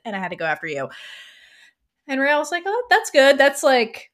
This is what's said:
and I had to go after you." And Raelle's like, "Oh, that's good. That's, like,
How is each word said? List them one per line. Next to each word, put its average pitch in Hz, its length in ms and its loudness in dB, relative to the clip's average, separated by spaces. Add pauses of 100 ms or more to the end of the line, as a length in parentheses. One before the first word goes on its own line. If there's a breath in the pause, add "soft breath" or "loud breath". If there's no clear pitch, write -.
and 214 100 -8
I 196 40 -6
had 180 140 -6
to 170 40 -10
go 165 80 -6
after 160 220 -4
you." 139 240 -8 (1160 loud breath)
And 269 140 -4
Raelle's 294 300 0
like, 349 160 -6
"Oh, 480 240 -4
that's 427 200 0
good. 277 280 4
That's, 277 240 2
like, 247 520 0